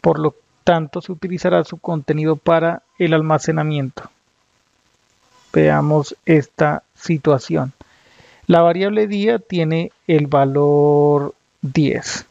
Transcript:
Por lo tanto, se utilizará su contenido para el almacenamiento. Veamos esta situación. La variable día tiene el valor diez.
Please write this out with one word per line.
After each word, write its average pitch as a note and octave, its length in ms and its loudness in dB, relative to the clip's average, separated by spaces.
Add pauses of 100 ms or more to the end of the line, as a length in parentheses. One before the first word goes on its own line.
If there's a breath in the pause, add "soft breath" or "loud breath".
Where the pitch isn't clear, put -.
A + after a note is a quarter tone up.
Por D#3 180 0
lo D#3 160 -2 (300)
tanto, E3 360 0
se F#3 120 -12
utilizará F3 500 -2
su E3 140 -10
contenido D#3 580 -2
para E3 480 0 (140)
el E3 160 0
almacenamiento. D#3 1000 -2 (1400)
Veamos D3+ 720 2
esta D3 580 0 (140)
situación. D3 760 -2 (760 soft breath)
La E3+ 160 4
variable G3 460 0
día G#3 320 -2
tiene E3 540 -4 (120)
el D3 220 0
valor D3 1080 2 (260)
diez. - 680 -4